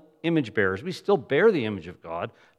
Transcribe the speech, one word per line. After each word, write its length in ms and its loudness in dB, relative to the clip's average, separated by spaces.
image 300 0
bearers. 280 0
We 120 -8
still 240 0
bear 340 2
the 140 -2
image 220 -6
of 140 -16
God, 300 -8